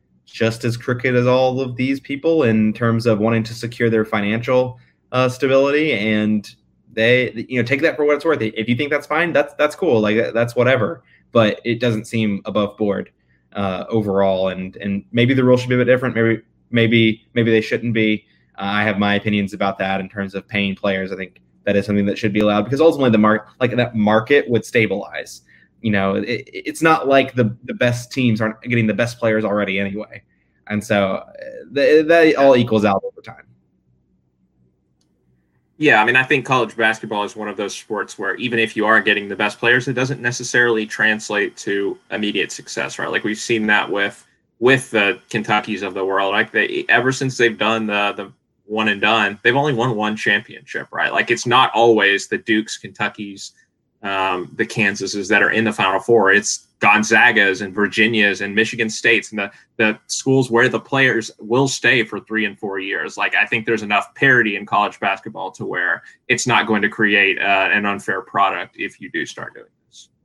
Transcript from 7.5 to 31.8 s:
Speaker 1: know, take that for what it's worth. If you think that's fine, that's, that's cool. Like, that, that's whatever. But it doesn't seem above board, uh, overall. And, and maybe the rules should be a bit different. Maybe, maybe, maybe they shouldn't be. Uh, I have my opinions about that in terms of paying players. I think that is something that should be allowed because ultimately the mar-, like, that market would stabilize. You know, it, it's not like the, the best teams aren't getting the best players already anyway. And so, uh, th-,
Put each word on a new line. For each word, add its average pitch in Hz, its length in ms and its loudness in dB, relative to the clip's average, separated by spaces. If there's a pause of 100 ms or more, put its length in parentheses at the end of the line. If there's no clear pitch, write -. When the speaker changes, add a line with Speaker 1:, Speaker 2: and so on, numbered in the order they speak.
Speaker 1:
know, 117 80 0
take 139 140 0
that 156 160 0
for 151 80 0
what 147 120 2
it's 143 80 -4
worth. 147 180 0
If 107 260 -4
you 120 80 2
think 143 140 -2
that's 147 160 -2
fine, 165 260 0
that's, 143 220 0
that's 147 200 0
cool. 131 260 2
Like, 107 160 2
that, 110 180 0
that's 120 200 -2
whatever. 120 480 0 (300)
But 107 320 4
it 117 160 -2
doesn't 110 260 -2
seem 107 380 -2
above 101 320 -2
board, 98 340 -2 (420)
uh, 98 360 -4
overall. 98 600 0
And, 92 280 -8
and 98 340 -6
maybe 120 220 2
the 127 120 2
rules 123 160 4
should 123 100 -6
be 127 40 0
a 123 40 2
bit 123 60 2
different. 127 300 0
Maybe, 113 280 0 (280)
maybe, 113 600 2
maybe 117 180 2
they 110 100 4
shouldn't 113 340 -4
be. 107 320 0 (320)
Uh, 98 60 -8
I 104 200 -2
have 101 140 0
my 101 160 2
opinions 101 400 -2
about 98 240 -2
that 95 220 -2
in 92 80 -10
terms 98 260 -8
of 95 120 -10
paying 101 280 -4
players. 95 380 -4
I 92 40 -6
think 92 240 -12 (240)
that 101 120 0
is 101 100 0
something 101 200 0
that 101 120 -2
should 107 140 -2
be 107 80 0
allowed 104 220 2
because 131 180 -2
ultimately 143 300 4
the 110 80 4
mar-, 107 300 2 (120)
like, 123 160 0
that 120 180 -2
market 110 560 2
would 110 140 0
stabilize. 98 800 -4 (400)
You 110 100 0
know, 98 240 0
it, 104 360 -6
it's 151 300 -10
not 160 240 2
like 135 280 2
the, 120 200 0 (100)
the 117 100 -10
best 120 360 -2
teams 117 300 0
aren't 110 220 -4
getting 117 240 0
the 107 80 0
best 113 240 -2
players 110 260 0
already 98 340 -2
anyway. 101 440 -8 (460)
And 104 140 -4
so, 98 340 0
uh, - 160 -14 (420)
th-, 147 320 4